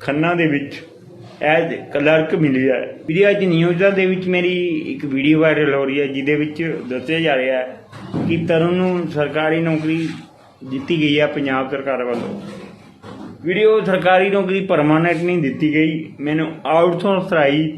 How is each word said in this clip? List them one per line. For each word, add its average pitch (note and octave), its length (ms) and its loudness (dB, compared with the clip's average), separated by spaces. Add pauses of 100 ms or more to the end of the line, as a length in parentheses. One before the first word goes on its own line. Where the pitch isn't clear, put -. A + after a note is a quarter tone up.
ਖੰਨਾ D#3 340 0
ਦੇ E3+ 140 2
ਵਿੱਚ C#3+ 340 -4 (640)
as D#3+ 280 2 (200)
ਕਲਰਕ D#3 420 2
ਮਿਲੀ C3+ 340 2
ਹੈ। B2 120 0 (260)
ਵੀਰੇ, F#3+ 240 4
ਅੱਜ F#3 140 0
ਨਿਊਜ਼ਾਂ F3 480 2
ਦੇ F#3+ 140 2
ਵਿੱਚ F#3 220 -2
ਮੇਰੀ F3+ 280 0 (320)
ਇੱਕ - 160 -8
ਵੀਡੀਓ C#3+ 360 2
ਵਾਇਰਲ D3+ 340 2
ਹੋ C#3 100 0
ਰਹੀ C#3 160 -2
ਹੈ, C#3+ 60 0
ਜਿਹਦੇ C3+ 280 0
ਵਿੱਚ D3+ 280 -2 (260)
ਦੱਸਿਆ B2+ 320 -4
ਜਾ D3+ 160 2
ਰਿਹਾ C3 220 0
ਹੈ B2+ 220 -8 (480)
ਕਿ E3 80 0 (120)
ਤਰਨ E3+ 260 2
ਨੂੰ F3+ 340 0
ਸਰਕਾਰੀ D#3 520 -2
ਨੌਕਰੀ D#3+ 480 -2 (540)
ਦਿੱਤੀ C3+ 380 -4
ਗਈ D3 200 2
ਹੈ D3 60 2
ਪੰਜਾਬ C3+ 440 -2
ਸਰਕਾਰ C3+ 340 -4
ਵੱਲੋਂ। A#2+ 240 -4 (1160)
ਵੀਡੀਓ G#3+ 400 4
ਸਰਕਾਰੀ F#3 460 4
ਨੌਕਰੀ G3 360 0
ਪਰਮਾਨੈਂਟ D#3+ 500 2
ਨਹੀਂ F3 220 0
ਦਿੱਤੀ D3+ 360 0
ਗਈ, D#3+ 300 0 (160)
ਮੈਨੂੰ D3+ 260 -2 (200)
ਆਊਟਸੋਰਸ F3 680 2
ਰਾਹੀਂ D#3 460 2